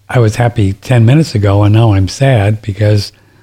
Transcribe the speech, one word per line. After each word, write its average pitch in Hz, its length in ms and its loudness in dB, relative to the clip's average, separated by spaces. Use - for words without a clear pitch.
"I - 100 -2
was 110 180 0
happy 113 360 -2
ten 117 320 0
minutes 139 300 2
ago 101 280 0
and 104 120 2
now 113 180 2
I'm 95 160 0
sad," 110 540 -2
because 104 500 -2